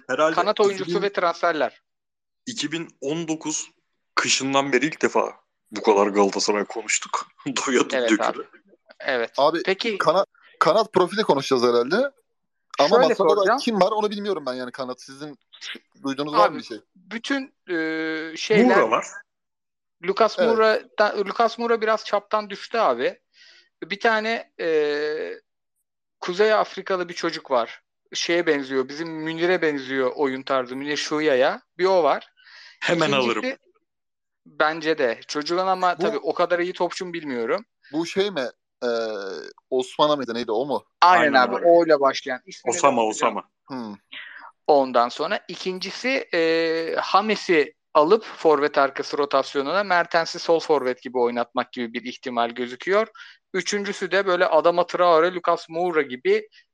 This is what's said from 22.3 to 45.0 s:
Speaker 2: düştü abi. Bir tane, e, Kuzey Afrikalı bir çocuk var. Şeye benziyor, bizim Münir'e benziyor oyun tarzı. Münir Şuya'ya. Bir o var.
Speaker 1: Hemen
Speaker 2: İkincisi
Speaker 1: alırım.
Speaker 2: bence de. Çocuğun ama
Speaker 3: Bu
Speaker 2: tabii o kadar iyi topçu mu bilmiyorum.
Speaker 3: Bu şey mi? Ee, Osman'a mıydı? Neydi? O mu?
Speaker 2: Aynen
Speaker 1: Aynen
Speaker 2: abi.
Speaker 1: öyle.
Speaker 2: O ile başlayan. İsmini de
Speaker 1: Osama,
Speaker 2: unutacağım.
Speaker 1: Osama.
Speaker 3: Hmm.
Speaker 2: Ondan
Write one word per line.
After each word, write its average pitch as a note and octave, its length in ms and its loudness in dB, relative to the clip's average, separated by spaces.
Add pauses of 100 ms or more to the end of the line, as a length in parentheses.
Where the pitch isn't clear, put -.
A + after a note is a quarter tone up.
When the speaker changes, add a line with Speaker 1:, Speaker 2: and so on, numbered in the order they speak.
Speaker 2:
düştü - 280 -10
abi. D#3+ 420 0 (640)
Bir F#3 160 -10
tane, A3+ 600 0
e, F3+ 80 -4 (1500)
Kuzey G#3 340 0
Afrikalı F#3 560 -2
bir F3 40 -14
çocuk D#3+ 380 -6
var. A#2 300 -2 (320)
Şeye E3+ 340 0
benziyor, C3+ 420 -2
bizim D#3+ 200 -10
Münir'e E3 520 -2
benziyor C3+ 540 -2
oyun C3+ 280 -2
tarzı. C3 320 -2
Münir C#3+ 220 -6
Şuya'ya. D3+ 640 0 (160)
Bir F3+ 80 0
o F#3 180 4
var. D#3 260 0 (520)
Speaker 1:
Hemen D#3+ 280 0
Speaker 2:
İkincisi C3+ 160 2 (140)
Speaker 1:
alırım. B3+ 180 -6 (880)
Speaker 2:
bence D#3 520 -2
de. A#2+ 300 0
Çocuğun D3+ 300 -4
ama F#3 400 0
Speaker 3:
Bu E3 40 -8
Speaker 2:
tabii D#3+ 160 0
o D#3 160 -4
kadar F3 260 0
iyi F3+ 140 -4
topçu F3+ 320 -4
mu F3+ 80 -10
bilmiyorum. D3 520 -4 (280)
Speaker 3:
Bu D#3+ 120 -2
şey G3 260 -2
mi? C3 180 -4 (340)
Ee, B2 40 -2 (840)
Osman'a D3 460 2
mıydı? B2 180 -4
Neydi? A#2 180 -4
O A#2 140 0
mu? C3 200 -4 (160)
Speaker 2:
Aynen F3 220 8 (100)
Speaker 1:
Aynen B2+ 140 6
Speaker 2:
abi. A#2+ 80 -4
Speaker 1:
öyle. D3+ 100 -2
Speaker 2:
O E3+ 200 8
ile D#3 140 4
başlayan. C3 460 -2
İsmini A#2 280 -6
de - 40 -4
Speaker 1:
Osama, C3 260 4
Speaker 2:
unutacağım. A2 340 0
Speaker 1:
Osama. F2+ 120 -10 (160)
Speaker 3:
Hmm. A2+ 300 -10 (720)
Speaker 2:
Ondan B2+ 420 4